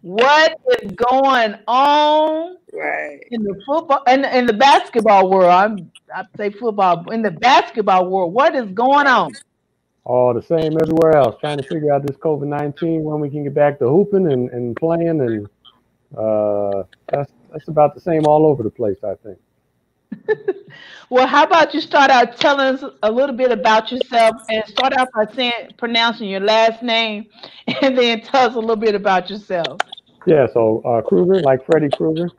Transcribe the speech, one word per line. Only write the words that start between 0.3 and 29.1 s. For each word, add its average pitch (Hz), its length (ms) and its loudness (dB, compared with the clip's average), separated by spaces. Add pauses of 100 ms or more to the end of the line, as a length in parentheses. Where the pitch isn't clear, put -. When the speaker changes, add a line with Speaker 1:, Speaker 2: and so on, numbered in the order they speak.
Speaker 1:
is 202 100 -12
going 254 640 0 (100)
on 302 880 2 (160)
Speaker 2:
Right. 151 480 -8 (100)
Speaker 1:
in 226 120 -6
the 196 240 -6
football, 294 400 -2
in, 269 180 4
in 247 220 0
the 226 60 2
basketball 220 800 4
world? 185 200 4
I'm, 190 400 2 (240)
I 185 100 -12 (120)
say 208 140 -6
football, 202 600 -2
in 226 120 -4
the 202 80 -2
basketball 202 760 2
world, 185 260 -2
what 294 200 2
is 233 160 -6
going 269 360 2
on? 220 300 0 (680)
Speaker 3:
Oh, 123 280 2
the 117 100 -4
same 160 380 -2
everywhere 160 360 2
else. 123 240 2
Trying 147 160 -6
to 139 80 -8
figure 151 280 -4
out 139 140 -2
this 139 100 -8
covid 143 300 -4
nineteen, 147 560 -6
when 151 160 -6
we 147 100 -6
can 147 140 -8
get 139 120 -8
back 147 260 0
to 123 80 0
hooping 190 420 0
and, 127 200 -2
and 120 260 -8
playing, 165 440 -2
and, 110 280 -4 (680)
uh, 104 680 -2 (240)
that's, 143 240 -6 (180)
that's 151 180 -16
about 151 260 2
the - 60 -20
same 160 260 0
all 151 200 4
over 131 160 2
the 104 80 -4
place, 104 320 -6
I 98 120 -6
think. 95 240 -18 (880)
Speaker 1:
<laughs> 415 280 -6 (520)
Well, 254 200 2
how 285 160 2
about 311 280 2
you 294 80 -4
start 277 300 2
out 240 260 2
telling 277 380 0
us 269 100 -10 (200)
a 220 60 0
little 262 240 -2
bit 247 180 0
about 220 400 0
yourself 233 420 0 (140)
and 220 180 -4
start 262 320 -2
out 254 160 0
by 214 100 0 (100)
saying, 240 420 -6
pronouncing 233 520 -2
your 190 120 -6
last 220 420 2
name, 226 440 -4 (260)
<laughs> - 280 -8
and 262 160 0
then 233 260 0
tell 254 260 2
us 240 80 -6
a - 20 -2
little 226 160 -2
bit 208 220 -2
about 190 340 -2